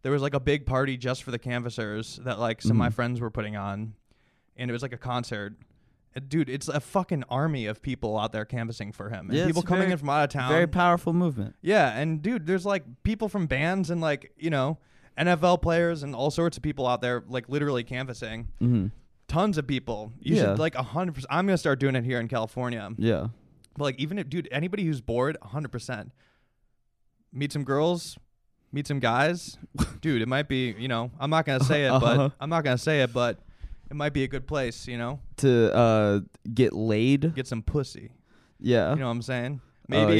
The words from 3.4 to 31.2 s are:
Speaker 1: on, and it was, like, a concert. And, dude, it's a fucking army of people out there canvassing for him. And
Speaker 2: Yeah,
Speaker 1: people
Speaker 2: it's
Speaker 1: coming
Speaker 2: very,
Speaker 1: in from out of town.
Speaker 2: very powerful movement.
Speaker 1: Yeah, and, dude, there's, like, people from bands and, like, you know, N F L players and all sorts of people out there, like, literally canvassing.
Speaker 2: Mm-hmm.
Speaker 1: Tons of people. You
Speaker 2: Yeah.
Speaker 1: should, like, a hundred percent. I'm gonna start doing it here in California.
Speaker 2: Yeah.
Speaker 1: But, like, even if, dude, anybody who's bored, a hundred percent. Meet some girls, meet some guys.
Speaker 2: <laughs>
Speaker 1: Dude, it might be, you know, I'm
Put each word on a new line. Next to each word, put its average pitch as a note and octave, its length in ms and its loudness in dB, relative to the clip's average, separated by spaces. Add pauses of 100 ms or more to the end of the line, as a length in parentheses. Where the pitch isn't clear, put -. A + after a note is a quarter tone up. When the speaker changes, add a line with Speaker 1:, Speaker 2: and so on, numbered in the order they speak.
Speaker 1:
on, G#2 380 -6 (640)
and B2 140 -6
it - 20 -4
was, A#2+ 100 -4
like, C3 100 -8
a A#2+ 60 -12
concert. A#2 560 -6 (600)
And, C3+ 140 -12
dude, D3 200 0
it's C#3 200 -8
a C#3+ 120 -2
fucking F3+ 480 -4
army C3+ 380 -2
of G#2+ 160 -6
people A2+ 360 -4
out G#2+ 140 -2
there G#2+ 120 -4
canvassing A2+ 480 -8
for G#2 180 -12
him. F2+ 180 -10
And B2 100 0
Speaker 2:
Yeah, F3+ 80 2
Speaker 1:
people E3+ 160 2
Speaker 2:
it's F3+ 60 -4
Speaker 1:
coming F3+ 140 2
Speaker 2:
very, F#3+ 100 0
Speaker 1:
in E3+ 60 -2
from C#3+ 120 -6
out D3 140 2
of C#3+ 60 -2
town. B2+ 180 -4
Speaker 2:
very E3 180 4
powerful F3 460 2
movement. D3+ 480 -2
Speaker 1:
Yeah, E3 380 4
and, D#3 240 -2
dude, G3 240 -4
there's, F3+ 180 -2
like, G3 200 -2 (180)
people G#3+ 260 -2
from F#3+ 180 -2
bands D#3+ 440 0
and, E3+ 100 -2
like, D3+ 380 -2
you D#3 120 -4
know, C#3+ 280 0 (400)
N E3 100 2
F E3+ 140 4
L F3+ 160 6
players E3+ 440 2
and C#3 120 -8
all C3+ 160 0
sorts E3 260 0
of - 60 -12
people C#3+ 240 -2
out B2 160 2
there, B2 260 -2
like, B2 200 -6
literally C#3 360 -2
canvassing. A#2+ 640 -8 (140)
Speaker 2:
Mm-hmm. A2+ 240 4 (420)
Speaker 1:
Tons F3+ 300 2
of C#3 80 -4
people. A2+ 540 -6
You D#3+ 160 2
Speaker 2:
Yeah. E3+ 60 4
Speaker 1:
should, G2+ 180 2
like, D#3+ 160 0
a B2+ 80 -4
hundred D#3+ 320 -4
percent. B2+ 160 -8
I'm F3 140 2
gonna F#3 120 4
start C3+ 220 2
doing C3+ 160 2
it A#2+ 80 0
here B2 160 -2
in A2+ 80 -6
California. A2+ 680 -4
Speaker 2:
Yeah. G#2 320 2 (480)
Speaker 1:
But, D3 80 -4
like, C3+ 140 -2
even D#3 200 -4
if, D#3+ 120 -6
dude, E3 220 -4
anybody F3+ 320 -2
who's D3+ 160 0
bored, B2 420 0
a G2 60 -18
hundred C3+ 240 -6
percent. A#2+ 400 -10 (1200)
Meet C#3 200 -4
some D3 120 -2
girls, D#3 520 0 (560)
meet C#3+ 140 -4
some C#3 140 -2
guys. C3+ 580 2 (200)
Speaker 2:
<laughs> - 220 -2
Speaker 1:
Dude, C3 220 2
it A2+ 60 -2
might C#3+ 200 0
be, B2+ 300 0
you B2 100 -6
know, A#2+ 300 -2
I'm C#3 120 -4